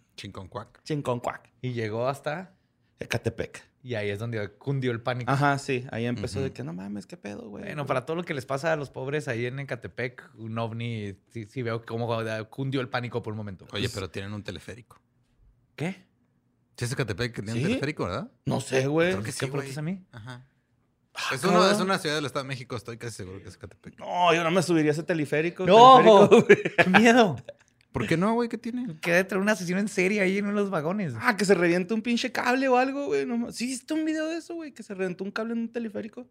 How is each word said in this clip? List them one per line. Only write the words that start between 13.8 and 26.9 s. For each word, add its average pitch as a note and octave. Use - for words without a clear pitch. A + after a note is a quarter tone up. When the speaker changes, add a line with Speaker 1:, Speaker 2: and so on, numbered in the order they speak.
Speaker 2:
Pues G2
Speaker 1:
pero F#2+
tienen G2+
un G2+
teleférico. G#2+
Speaker 3:
¿Qué? F3
Speaker 1:
Sí B2
es A#2
Ecatepec A#2
que A#2+
tiene A2+
Speaker 2:
¿Sí? C#3
Speaker 1:
un F#3+
teleférico, D#3
¿verdad? A#2
Speaker 2:
No B2
sé, C3
güey. E3
Speaker 1:
Creo F#3+
que C#3
sí, -
Speaker 3:
¿Qué C#3+
Speaker 1:
güey. C3+
Speaker 3:
preguntas C3+
a D#3
mí? F#3
Speaker 1:
Ajá. B2
Speaker 2:
Ah, -
Speaker 1:
Es C3
una, F#3
Speaker 2:
cabrón. F#3+
Speaker 1:
es E3+
una F#3+
ciudad D3+
del D3+
Estado C3+
de C3
México, B2+
estoy A#2
casi A#2
seguro F#2+
que G2+
es -
Ecatepec. -
Speaker 2:
No, F3+
yo E3+
no E3
me F3
subiría D#3
a D3
ese D#3+
teleférico, D#3+
Speaker 3:
¡No! B3
Speaker 2:
teleférico, G#3
güey. -
Speaker 3:
¡Qué F3
miedo! A3